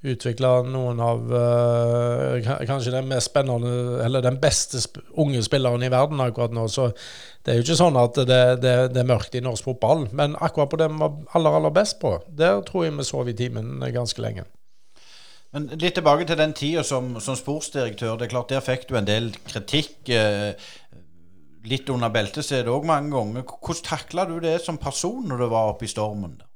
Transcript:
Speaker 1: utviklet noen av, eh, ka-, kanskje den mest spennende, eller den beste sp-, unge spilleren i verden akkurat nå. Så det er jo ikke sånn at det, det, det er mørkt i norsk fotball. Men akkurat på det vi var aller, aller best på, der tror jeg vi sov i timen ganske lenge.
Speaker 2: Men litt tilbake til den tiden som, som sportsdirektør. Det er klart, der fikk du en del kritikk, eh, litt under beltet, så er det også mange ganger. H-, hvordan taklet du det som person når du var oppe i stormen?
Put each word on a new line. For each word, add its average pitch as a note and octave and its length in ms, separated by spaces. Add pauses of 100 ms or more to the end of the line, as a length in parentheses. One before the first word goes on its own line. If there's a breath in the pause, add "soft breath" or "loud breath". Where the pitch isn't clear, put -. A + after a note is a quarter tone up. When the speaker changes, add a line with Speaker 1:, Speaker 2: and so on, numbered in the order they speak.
Speaker 1:
utviklet B2+ 640
noen B2 320
av, A#2 220 (100)
eh, A#2+ 1000 (100)
ka-, C3 180
kanskje B2+ 300
den C3 160
mest B2+ 180
spennende, B2 720
eller B2 240
den C3 160
beste C#3 400
sp-, - 220 (180)
unge C#3 240
spilleren B2 400
i B2+ 80
verden C#3 320
akkurat A#2+ 320
nå. A2+ 160
Så C3 140 (580 loud breath)
det - 80
er A#2+ 60
jo A#2+ 80
ikke D#3+ 100
sånn D#3 240
at A#2+ 240
det, B2+ 160 (220)
det, B2+ 100 (220)
det B2+ 80
er B2+ 80
mørkt - 260
i B2 80
norsk B2 240
fotball. C3 380 (100)
Men D3 240
akkurat D3+ 320
på D#3+ 80
det D#3+ 140
vi D#3 80
var D3+ 180 (160)
aller, D#3 240
aller D#3 160
best G#3 240
på, A2+ 140 (100)
der F3+ 400
tror F3 220
jeg D3 100
vi C#3+ 140
sov C3 180
i A#2 80
timen A#2+ 560
ganske A#2+ 320
lenge. G#2 220 (1040 loud breath)
Speaker 2:
Men C#3+ 240
litt F3 240
tilbake D#3 240
til D#3+ 160
den D#3 160
tiden D3+ 320
som, B2+ 320
som C3 160
sportsdirektør. A#2+ 800
Det A#2 140
er - 20
klart, B2 160
der C3+ 160
fikk B2+ 240
du C3 80
en G2+ 160
del A2+ 160 (160)
kritikk, - 640
eh, G#2 480 (1080 loud breath)
litt C3 240
under A#2+ 240
beltet, A#2 320
så C3+ 140
er - 20
det C#3+ 80
også D3+ 160
mange D3 240
ganger. A#2+ 320
H-, - 160
hvordan - 300
taklet F3 420
du E3 80
det E3 140 (100)
som E3 160
person G#3 480
når B2+ 140
du A#2+ 100
var A2 220
oppe G#2 100
i A2 80
stormen? G#2 460 (200)